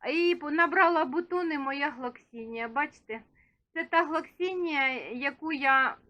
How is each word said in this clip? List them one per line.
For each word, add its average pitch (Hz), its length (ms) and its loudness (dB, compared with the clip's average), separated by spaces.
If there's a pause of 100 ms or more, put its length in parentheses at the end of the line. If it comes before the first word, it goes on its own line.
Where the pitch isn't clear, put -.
(120)
І 349 220 2
по-, 294 160 -6
набрала 339 540 4
бутони 330 540 -2
моя 277 320 -2
глоксінія, 233 760 -10
бачите? 233 520 -4 (540)
Це 330 100 -4
та 339 200 2
глоксінія, 330 840 -2 (240)
яку 277 400 -4
я, 269 440 4 (140)